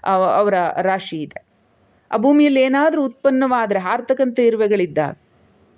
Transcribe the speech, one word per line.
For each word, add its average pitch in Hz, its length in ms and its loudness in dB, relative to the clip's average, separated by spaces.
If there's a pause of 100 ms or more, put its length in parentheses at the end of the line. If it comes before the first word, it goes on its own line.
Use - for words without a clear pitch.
ಆ, 190 100 -2
ಅವರ 185 400 2 (280)
ರಾಶಿ 185 380 -4
ಇದೆ. - 240 -14 (680)
ಆ - 40 0
ಭೂಮಿಯಲ್ಲಿ 277 460 2
ಏನಾದ್ರೂ 285 420 0
ಉತ್ಪನ್ನವಾದ್ರೆ 254 760 0
ಹಾರ್ತಕ್ಕಂಥ 247 580 -2
ಇರುವೆಗಳಿದ್ದಾವೆ, 202 800 0 (580)